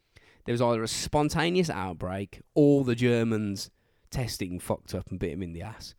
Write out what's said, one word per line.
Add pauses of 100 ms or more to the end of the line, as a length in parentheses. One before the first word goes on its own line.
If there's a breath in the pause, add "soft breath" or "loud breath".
(460 soft breath)
there
was
either
a
spontaneous
outbreak, (140)
or
the
Germans (400)
testing
fucked
up
and
bit
'em
in
the
ass.